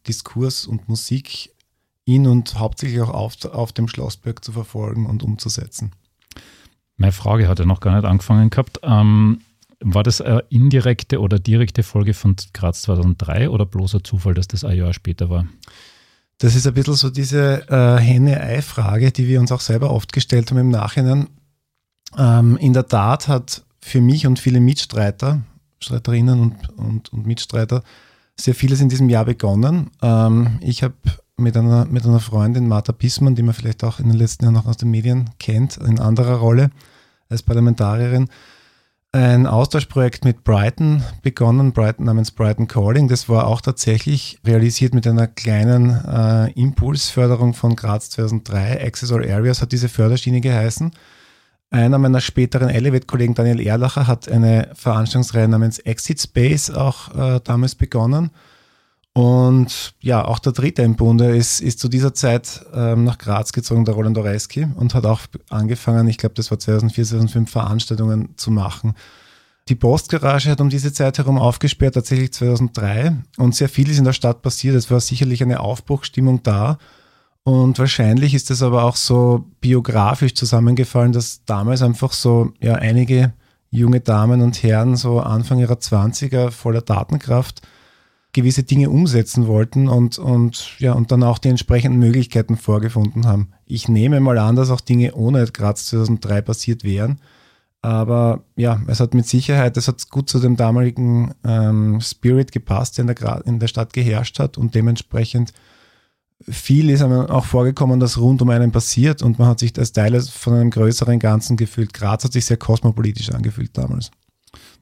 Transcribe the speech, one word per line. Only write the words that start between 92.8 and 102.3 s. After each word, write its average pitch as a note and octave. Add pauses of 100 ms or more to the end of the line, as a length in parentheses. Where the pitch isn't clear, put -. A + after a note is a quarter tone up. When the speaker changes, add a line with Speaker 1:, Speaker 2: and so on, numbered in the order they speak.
Speaker 1:
haben. G2+ (120)
Ich -
nehme A#2+
mal B2+
an, A2
dass C3
auch B2
Dinge A#2+
ohne A#2
Graz G#2
zweitausenddrei A2
passiert A2+
wären. G#2 (600)
Aber A2+ (140)
ja, A2+
es A#2+
hat A#2
mit A#2+
Sicherheit, B2+
es A#2+
hat -
gut C#3
zu C3
dem B2
damaligen, A#2+ (120)
ähm, G#2+
Spirit B2+